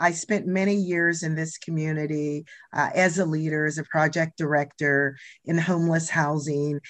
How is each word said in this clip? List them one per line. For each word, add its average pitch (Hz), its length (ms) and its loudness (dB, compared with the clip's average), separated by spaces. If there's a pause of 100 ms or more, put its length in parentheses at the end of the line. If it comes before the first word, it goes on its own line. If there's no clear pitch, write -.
I 175 100 4
spent 190 360 -2
many 190 280 2
years 170 480 0
in 156 140 -2
this 160 220 -6
community, 151 840 -4 (280)
uh, - 220 0
as 185 240 4
a 185 80 2
leader, 156 400 0
as 151 120 -2
a 151 60 -6
project 160 540 0
director 143 800 0 (280)
in 143 140 0
homeless 165 500 0
housing, 147 800 -2